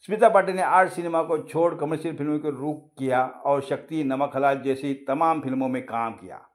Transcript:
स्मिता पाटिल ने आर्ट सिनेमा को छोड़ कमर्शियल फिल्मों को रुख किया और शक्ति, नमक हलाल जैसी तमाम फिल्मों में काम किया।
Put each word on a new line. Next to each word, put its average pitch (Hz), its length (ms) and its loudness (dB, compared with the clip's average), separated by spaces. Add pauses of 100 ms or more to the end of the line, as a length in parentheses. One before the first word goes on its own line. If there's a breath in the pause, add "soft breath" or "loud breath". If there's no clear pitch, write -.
स्मिता 214 240 6
पाटिल 185 260 4
ने 190 60 -2
आर्ट 175 300 4
सिनेमा 170 320 0
को 160 140 -2
छोड़ 160 380 0
कमर्शियल 156 400 -4
फिल्मों 147 240 -2
को 147 100 -4
रुख 143 480 -6
किया 127 280 0
और 139 360 0
शक्ति, 151 420 -4
नमक 135 320 -2
हलाल 139 240 2
जैसी 135 340 -2
तमाम 156 480 0
फिल्मों 131 260 -4
में 127 180 -4
काम 117 260 -4
किया। 92 300 -16 (140)